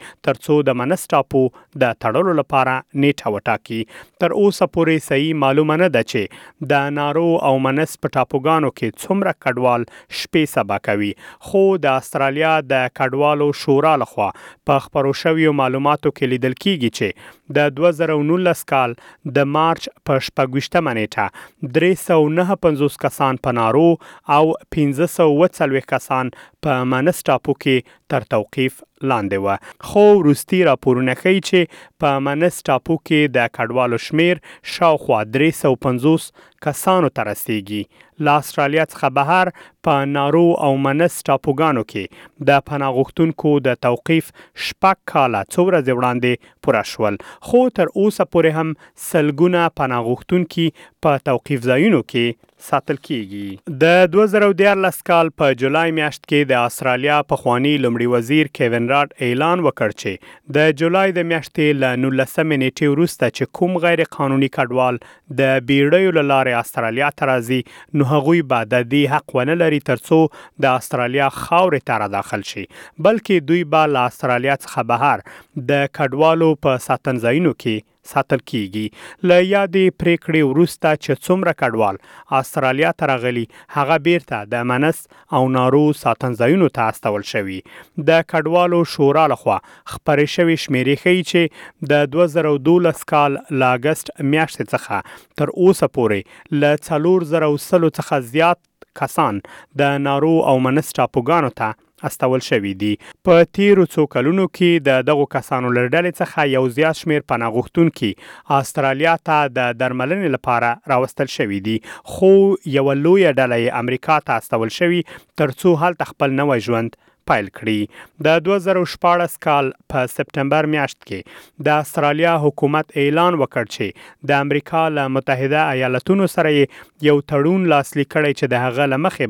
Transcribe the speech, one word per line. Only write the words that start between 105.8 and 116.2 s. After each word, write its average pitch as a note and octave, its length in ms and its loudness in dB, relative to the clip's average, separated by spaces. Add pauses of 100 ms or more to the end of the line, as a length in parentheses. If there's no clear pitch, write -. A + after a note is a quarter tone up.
ډلې E3 320 0
څخه E3 340 -2
یو C3 80 2 (160)
زیات D#3 220 0
شمیر D3+ 320 -4
پناه A#2 240 -2
غوښتونکي B2+ 560 0 (480)
استرالیا C#3 580 0 (140)
ته D3 260 0
د B2 240 -2
درملنې C3 560 -2
لپاره A#2+ 340 0 (220)
راوستل C3 420 -2
شوي G2+ 320 -4
دي، A2 80 -2 (380)
خو F#3+ 180 4 (460)
یوه C#3 240 2
لویه E3+ 340 4
ډله B2 240 2
یې A#2 240 -2
امریکا B2+ 360 -2 (120)
ته A#2 140 0
استول A2+ 340 -2
شوي، F3 240 0 (400)
ترڅو D#3 400 2
هلته E3+ 300 -2
خپل C3+ 280 -2